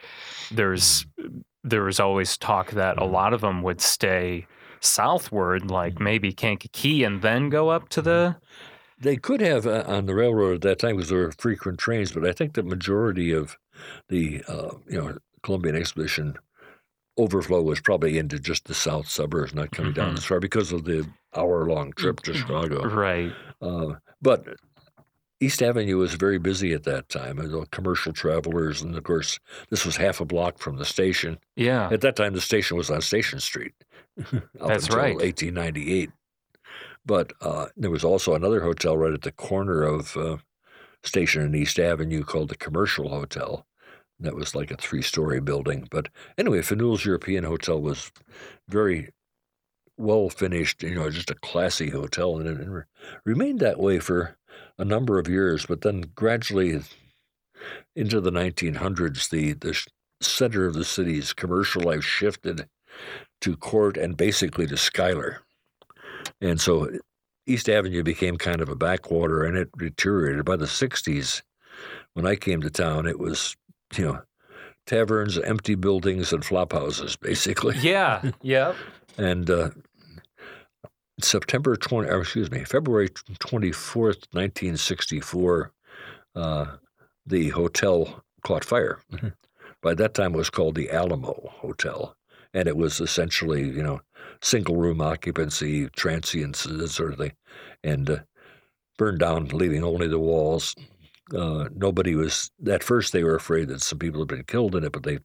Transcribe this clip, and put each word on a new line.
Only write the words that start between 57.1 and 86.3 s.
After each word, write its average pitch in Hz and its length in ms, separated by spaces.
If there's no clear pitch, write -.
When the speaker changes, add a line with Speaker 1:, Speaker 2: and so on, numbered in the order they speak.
Speaker 2:
into 107 240
the 90 120
nineteen 87 440
hundreds, 85 540
the, 76 240
the 78 200
sh-, - 140
center 110 440
of 87 80
the 80 120
city's 85 480
commercial 90 500
life 78 200
shifted - 640
to 90 160
Court 104 380
and 85 220
basically 87 500
to 71 100
Schuyler. - 640
And 85 180
so 78 300
East 120 240
Avenue 95 320
became 87 360
kind 85 240
of 73 80
a - 60
backwater, 82 680
and 85 140
it 90 200
deteriorated. 82 680
By 92 100
the 76 120
sixties, - 760
when 82 120
I 98 100
came 90 260
to 76 100
town, 78 340
it 82 140
was, - 360
you 95 100
know, - 160
taverns, 107 500
empty 107 380
buildings, 92 580
and 76 100
flop 90 300
houses, 73 420
basically. - 600
Speaker 1:
Yeah, 139 580
Speaker 2:
<laughs> - 60
Speaker 1:
yep. 131 340
Speaker 2:
And, 90 320
uh, 85 200
September 127 560
twenty, - 320
or 90 120
excuse 87 300
me, - 120
February 117 460
twenty-fourth, 110 920
nineteen 92 440
sixty-four, 87 960